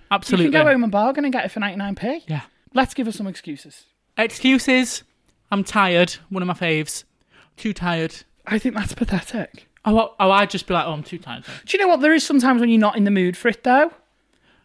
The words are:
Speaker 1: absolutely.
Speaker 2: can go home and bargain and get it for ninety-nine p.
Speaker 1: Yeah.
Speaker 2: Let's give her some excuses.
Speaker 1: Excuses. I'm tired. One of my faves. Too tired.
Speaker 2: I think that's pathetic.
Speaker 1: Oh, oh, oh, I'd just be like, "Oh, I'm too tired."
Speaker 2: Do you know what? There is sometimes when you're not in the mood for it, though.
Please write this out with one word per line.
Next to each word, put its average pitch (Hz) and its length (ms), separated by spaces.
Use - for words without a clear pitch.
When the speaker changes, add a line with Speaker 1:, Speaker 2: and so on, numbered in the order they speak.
Speaker 1:
absolutely. 185 400
Speaker 2:
can 311 140
go 294 40
home 254 140
and 214 80
bargain 254 320
and 277 80
get 247 140
it 196 40
for 214 120
ninety-nine 202 340
p. 277 320
Speaker 1:
Yeah. 151 140
Speaker 2:
Let's 254 200
give 254 120
her 220 80
some 202 140
excuses. - 580
Speaker 1:
Excuses. 254 840
I'm 196 140
tired. 180 480
One 190 140
of 180 40
my 175 60
faves. 156 520
Too 214 160
tired. 170 420
Speaker 2:
I 214 140
think 247 160
that's 202 180
pathetic. - 760
Speaker 1:
Oh, 214 120
oh, 220 220
oh, 190 120
I'd 196 180
just - 180
be 185 60
like, 160 120
"Oh, 165 60
I'm 151 120
too - 140
tired." 123 280
Speaker 2:
Do 381 120
you 403 40
know 392 60
what? 320 140
There 311 120
is 302 120
sometimes 254 340
when 233 100
you're 226 120
not 208 160
in 202 80
the 202 60
mood 185 260
for - 100
it, - 160
though. 277 300